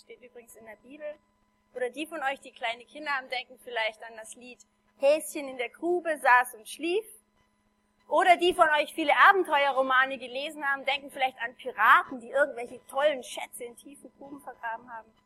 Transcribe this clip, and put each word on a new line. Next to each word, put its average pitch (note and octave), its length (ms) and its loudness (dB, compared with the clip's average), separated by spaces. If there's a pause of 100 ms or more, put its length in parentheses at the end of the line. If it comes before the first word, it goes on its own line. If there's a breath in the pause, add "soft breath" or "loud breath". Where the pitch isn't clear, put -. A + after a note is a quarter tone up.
Steht A#3 200 -20
übrigens A#3 340 -20
in A3+ 100 -20
der G#3+ 120 -20
Bibel. D4 280 -20 (720)
Oder B3 140 -4
die C#4+ 180 -8
von D#4 160 -10
euch, C4+ 160 -4
die G#3 140 -20
kleine A#3 320 -8
Kinder D4+ 260 -10
haben, C4 180 -6
denken B3+ 300 -10
vielleicht A3 460 -6
an A3+ 100 -18
das A3 200 -18
Lied B3 300 -20 (320)
„Häschen D4 520 0
in C4 80 -12
der A#3+ 120 -6
Grube E4 480 -2
saß B3 380 4
und G#3+ 120 -20
schlief“. F4 380 -4 (1000)
Oder F4 300 4
die F4 160 2
von D#4+ 160 4
euch D4 240 0
viele D4 220 0 (140)
Abenteuerromane C4+ 880 2
gelesen C#4 480 -10
haben, C#4 200 -4
denken C#4 260 -4
vielleicht C4 300 -4
an A#3+ 160 -6
Piraten, B3+ 640 2
die A3+ 80 -18
irgendwelche B3+ 580 -2
tollen C4+ 360 0
Schätze - 420 -14
in A#3+ 100 -16
tiefen - 420 -20
Gruben C#4 240 -20
vergraben A#3+ 500 -14
haben. A3 220 -20 (120)